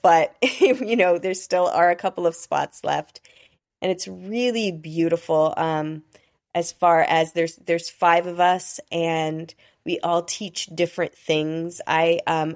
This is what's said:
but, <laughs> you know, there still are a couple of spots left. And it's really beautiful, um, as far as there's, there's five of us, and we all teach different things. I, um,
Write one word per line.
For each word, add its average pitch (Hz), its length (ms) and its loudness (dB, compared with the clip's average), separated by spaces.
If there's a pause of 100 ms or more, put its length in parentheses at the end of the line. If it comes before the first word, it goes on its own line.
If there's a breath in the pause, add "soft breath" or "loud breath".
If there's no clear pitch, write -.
but, 165 360 4
<laughs> - 220 0
you 240 360 2
know, 180 220 4
there 185 160 -4
still 180 320 0
are 175 240 4
a 175 60 2
couple 185 300 -2
of 165 100 -2
spots - 480 -6
left. 147 360 -6 (600 soft breath)
And 185 100 -2
it's 180 160 -4
really 214 640 -4
beautiful, 165 880 0
um, 156 480 -2 (500 soft breath)
as 170 160 -4
far 170 300 4
as 160 320 0
there's, 165 240 -2
there's 170 340 -4
five 175 380 2
of 175 100 -10
us, 180 400 2 (140)
and 160 600 -2 (320 soft breath)
we 175 160 -4
all 170 220 0
teach - 440 -10
different 170 500 -4
things. 160 680 -2
I, 165 440 2
um, 160 280 -2